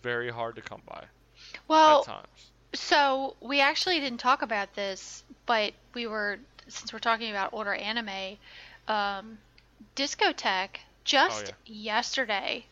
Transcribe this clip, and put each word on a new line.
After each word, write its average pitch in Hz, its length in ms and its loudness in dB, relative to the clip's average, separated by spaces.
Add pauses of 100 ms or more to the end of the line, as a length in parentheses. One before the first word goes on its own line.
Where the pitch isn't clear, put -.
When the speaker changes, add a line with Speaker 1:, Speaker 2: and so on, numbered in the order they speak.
Speaker 1:
very 120 260 -2
hard 117 280 -6
to 110 40 -16
come 104 240 -14
by - 180 -16 (640)
Speaker 2:
Well, 311 340 8
Speaker 1:
at - 40 -2
times. - 460 -16 (240)
Speaker 2:
so 269 640 2
we 277 220 0
actually 311 380 2
didn't 254 200 -4
talk 262 240 4
about 214 320 -2
this, - 480 -8 (240)
but 214 260 2 (220)
we 240 100 -6
were, 208 320 -4 (300)
since - 260 -12
we're 220 60 -10
talking 226 320 0
about 196 200 -2
older 202 220 -2
anime, 202 640 -6 (500)
um, 208 520 -2 (560)
Discotech 254 840 0 (220)
just 262 440 4
Speaker 1:
Oh, - 0 -
yeah. - 260 -16
Speaker 2:
yesterday, 214 1000 -2